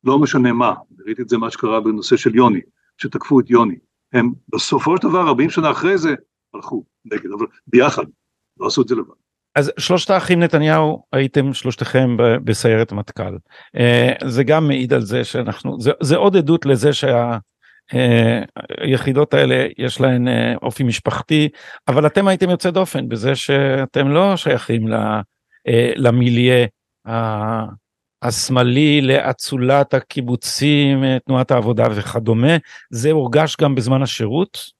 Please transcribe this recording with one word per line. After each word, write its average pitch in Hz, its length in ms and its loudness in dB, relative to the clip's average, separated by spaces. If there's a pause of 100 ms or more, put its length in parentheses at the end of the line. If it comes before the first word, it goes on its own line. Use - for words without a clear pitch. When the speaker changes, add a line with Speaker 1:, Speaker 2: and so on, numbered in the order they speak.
Speaker 1:
לא 139 160 2
משנה 127 340 2
מה. 117 200 0 (320)
ראיתי 110 160 -8
את 117 80 -10
זה, 117 80 2
מה 113 140 -4
שקרה 110 300 -2
בנושא 110 360 0
של - 180 -2
יוני, 117 260 4 (360)
שתקפו - 420 0
את 127 100 -2
יוני. 117 260 2 (380)
הם 120 180 2 (180)
בסופו - 480 -2
של 185 120 -2
דבר, 175 180 0
ארבעים 143 220 0
שנה 160 220 -2
אחרי 185 260 -2
זה, 156 180 -2 (380)
הלכו 101 300 -12 (220)
נגד, 104 320 -8
אבל 113 80 -6 (220)
ביחד, 123 360 2 (560)
לא 95 80 -4
עשו 117 140 -2
את 113 60 0
זה 123 80 -2
לבד. 107 180 -8 (420)
Speaker 2:
אז 143 220 0
שלושת - 320 -2
האחים 180 300 2
נתניהו, 156 720 2
הייתם 135 420 0
שלושתכם 127 640 0
ב-, 117 260 2
בסיירת 113 480 0
מטכ"ל. 98 460 -10 (400)
אה, 120 360 4 (120)
זה 131 180 -2
גם 151 240 2
מעיד 131 260 0
על 127 80 2
זה 113 220 -4
שאנחנו, - 560 -8
זה, 120 120 0 (100)
זה 151 140 2
עוד 180 220 2
עדות 165 280 2
לזה 139 280 2
שה-, 120 440 -2 (560)
אה, 117 480 2 (360)
היחידות 135 560 0
האלה, 131 340 2 (100)
יש 123 240 -6
להן, 123 260 2
אה, 117 340 0
אופי 131 220 -6
משפחתי, 147 680 -2 (380)
אבל 143 180 2
אתם 196 220 2
הייתם 185 220 0
יוצא 180 200 0
דופן 160 400 -2
בזה 117 260 -2
שאתם 139 720 0
לא 180 300 2
שייכים 120 500 -2
ל-, 107 340 -2 (460)
אה, 117 280 2
למיליה 123 720 4 (420)
ה-, 110 580 -4 (560)
השמאלי, 127 800 2
לאצולת 135 920 0
הקיבוצים, 139 1120 0
אה, 131 220 0
תנועת 131 260 0
העבודה 117 440 0
וכדומה. 113 640 0 (320)
זה 120 220 -2
הורגש 147 500 0
גם 139 140 2
בזמן 131 260 0
השירות? 127 560 -4 (220)